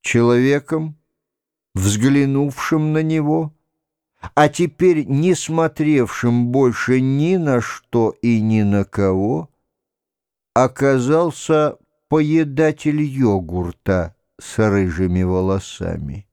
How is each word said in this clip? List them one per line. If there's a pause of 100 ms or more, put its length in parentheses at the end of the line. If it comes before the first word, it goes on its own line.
Человеком, (760)
взглянувшим
на
него, (800)
а
теперь
не
смотревшим
больше
ни
на
что
и
ни
на
кого, (1040)
оказался (320)
поедатель
йогурта (240)
с
рыжими
волосами.